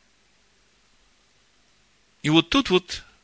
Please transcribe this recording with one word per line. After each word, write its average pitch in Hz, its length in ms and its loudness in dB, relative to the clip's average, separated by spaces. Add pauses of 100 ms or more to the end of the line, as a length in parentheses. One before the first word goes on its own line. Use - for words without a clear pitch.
(2250)
И 143 80 -4
вот 160 200 2
тут 277 200 -2
вот - 340 -2 (200)